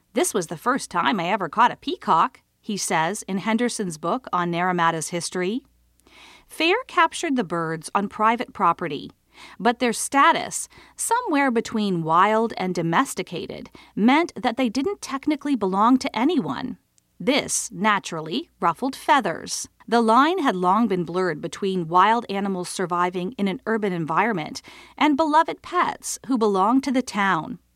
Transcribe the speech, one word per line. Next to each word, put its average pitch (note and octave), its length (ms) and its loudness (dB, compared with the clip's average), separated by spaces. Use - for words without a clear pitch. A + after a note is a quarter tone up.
"This D#4+ 200 0
was E3+ 140 -2
the E3 100 -10
first B3 320 -2
time G3 300 0
I E3+ 80 -2
ever F#3+ 220 -2
caught A3 220 4
a - 60 -10
peacock," A3+ 640 0
he G#3 180 -6
says F3 500 -2
in F#3+ 120 -2
Henderson's A3 580 -2
book F3+ 360 -4
on F3 180 0
Naramata's E3+ 580 0
history. F#3 540 -4
Fair E4+ 300 0
captured E4 480 0
the B3 80 2
birds D#3+ 500 -4
on G3+ 140 0
private A3 460 0
property, E3+ 580 -2
but A#3 200 0
their A#3+ 140 2
status, - 720 2
somewhere F4 560 0
between G#3 520 0
wild G#3 540 4
and F#3 160 -2
domesticated, F3 960 -2
meant C4+ 400 4
that A#3 220 -2
they C4 120 0
didn't E4 320 -4
technically C#4+ 540 -4
belong G#3 420 4
to - 200 -4
anyone. A#3+ 600 -2
This, - 520 -2
naturally, F#3 800 -4
ruffled G3 360 -2
feathers. - 760 0
The A#3 140 2
line C4 380 4
had C4+ 160 0
long F#3 320 2
been F3+ 160 0
blurred E3+ 380 -2
between F3+ 460 -4
wild G3+ 420 4
animals G3 400 -4
surviving F3+ 640 -4
in G3+ 140 -2
an F#3 180 -4
urban G#3+ 280 -2
environment E3 680 -2
and D4 180 2
beloved D#4 460 2
pets - 640 -4
who B3+ 100 0
belonged G#3+ 460 2
to C#4 80 -2
the B3 100 2
town. G3 580 -2